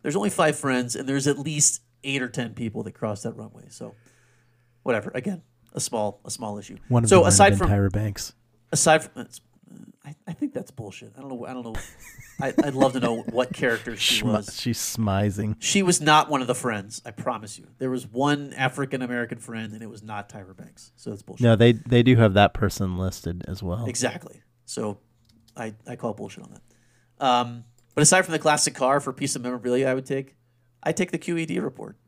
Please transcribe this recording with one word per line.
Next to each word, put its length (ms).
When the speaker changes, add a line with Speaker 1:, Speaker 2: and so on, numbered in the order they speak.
Speaker 1:
There's 140
only 140
five 280
friends, 380
and 120
there's 180
at 120
least 440
eight 180
or 60
ten 260
people 300
that 80
cross 300
that 100
runway. 380
So, 240
whatever. 320
Again, 280
a 40
small, 440
a 60
small 280
issue. 180
Speaker 2:
One 160
of 60
Speaker 1:
So 60
Speaker 2:
them 60
might 40
have 80
Speaker 1:
aside 160
Speaker 2:
been 80
Speaker 1:
from 120
Speaker 2:
Tyra 220
Banks. 400
Speaker 1:
aside 300
from, 140
that's, 240
I, 100
I 60
think 220
that's 160
bullshit. 460
I 40
don't 100
know. 160
I 60
don't 120
know. 100
I, 120
I'd 120
love 180
to 80
know 220
what 300
character 440
she 260
Speaker 2:
<laughs> 0
Schmi-, 120
Speaker 1:
was. 260
Speaker 2:
she's 180
smizing. 800
Speaker 1:
She 240
was 180
not 300
one 120
of 40
the 80
friends. 500
I 60
promise 480
you. 80
There 120
was 160
one 460
African 500
American 360
friend, 340
and 100
it 60
was 140
not 260
Tyra 280
Banks. 380
So 160
that's 120
bullshit. 200
Speaker 2:
No, 140
they, 160
they 320
do 120
have 180
that 200
person 440
listed 500
as 120
well. 260
Speaker 1:
Exactly. 560
So 320
I, 180
I 80
call 180
bullshit 300
on 80
that. 760
Um, 380
but 80
aside 200
from 100
the 60
classic 360
car 260
for 120
piece 220
of 80
memorabilia, 460
I 60
would 120
take, 300
I 80
take 180
the 80
Q 180
E 100
D 120
report. 380